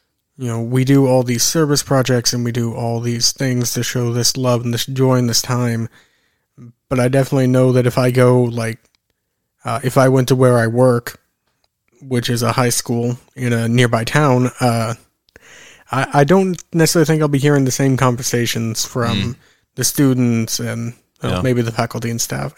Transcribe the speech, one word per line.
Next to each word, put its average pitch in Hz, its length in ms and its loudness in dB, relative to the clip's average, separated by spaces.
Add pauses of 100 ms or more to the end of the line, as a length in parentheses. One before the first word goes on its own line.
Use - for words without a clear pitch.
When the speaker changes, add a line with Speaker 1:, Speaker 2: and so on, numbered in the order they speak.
(380)
Speaker 1:
you 127 80 -8
know, 117 160 -4
we 127 220 0
do 139 220 4
all 127 180 4
these 120 180 -2
service 147 400 0
projects 127 500 0
and 120 120 -4
we 117 80 -2
do 117 200 -4
all 117 280 -4
these 117 320 -2
things 123 420 -2
to 123 80 -4
show 120 300 -4
this 120 240 -2
love 123 280 0
and 120 80 -4
this 117 140 -4
joy 131 300 2
and 123 120 0
this 113 140 0
time. 120 460 -4 (1000)
But 127 120 0
I 123 80 2
definitely 131 400 0
know 127 240 4
that 123 140 2
if 123 120 0
I 127 140 2
go, 123 320 4
like, 117 340 -6 (880)
uh, 117 180 -4
if 135 160 0
I 131 100 6
went 131 200 2
to 131 80 2
where 127 200 4
I 113 120 2
work, 120 520 0 (800)
which 127 300 -4
is 120 120 -2
a 117 100 0
high 127 180 2
school 120 480 -4 (160)
in 123 180 -4
a 117 160 0
nearby 117 360 2
town, 127 460 2 (100)
uh, 117 340 0 (960)
I, 131 160 -2 (140)
I 147 40 4
don't 185 380 0 (100)
necessarily 160 340 2
think 156 160 0
I'll 151 60 0
be 143 100 0
hearing 143 260 2
the 131 60 0
same 135 260 0
conversations 120 880 -2
from 117 360 -4
Speaker 2:
Mm. 123 160 -6 (380)
Speaker 1:
the 127 100 -4
students 123 760 0
and, 117 320 -8 (300)
uh, 127 60 -4
Speaker 2:
Yeah. 92 140 -2
Speaker 1:
maybe 123 200 0
the 117 100 -4
faculty 117 380 -4
and 117 100 -6
staff, 139 380 -8